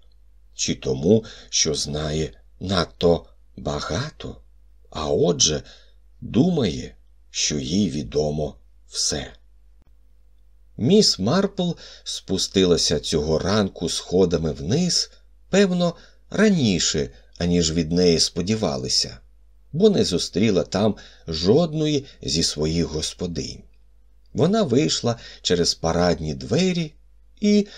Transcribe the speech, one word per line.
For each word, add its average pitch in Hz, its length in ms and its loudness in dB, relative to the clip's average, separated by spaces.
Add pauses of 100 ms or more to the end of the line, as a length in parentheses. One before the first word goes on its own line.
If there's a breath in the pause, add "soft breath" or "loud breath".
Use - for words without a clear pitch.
(540)
чи - 200 -4
тому, 90 500 2 (260 loud breath)
що - 240 0
знає 76 680 -6 (200)
надто 87 640 0 (300)
багато, 73 840 -8 (500)
а 76 200 -6
отже, 78 520 0 (580 loud breath)
думає, 123 760 0 (340)
що - 280 -4
їй 80 320 0
відомо 76 640 -4 (320)
все. - 440 -6 (1400)
Міс 185 420 4
Марпл 175 520 0 (340 loud breath)
спустилася 90 960 0
цього 78 380 0
ранку 92 500 -2
сходами 82 640 0
вниз, 107 580 -2 (400 soft breath)
певно, 180 440 2 (360 soft breath)
раніше, 120 800 2 (280 soft breath)
аніж 87 340 2
від 80 200 0
неї 85 280 4
сподівалися, 87 1000 -4 (540)
бо 202 180 4
не 143 140 2
зустріла 90 580 0
там 101 340 0 (320 loud breath)
жодної 147 760 2 (180 loud breath)
зі 143 200 -4
своїх 80 440 -2
господинь. 78 760 -8 (680)
Вона 190 300 2
вийшла 123 540 0 (260 loud breath)
через 85 320 0
парадні 82 600 0
двері 165 600 -2 (460)
і 208 260 4 (120)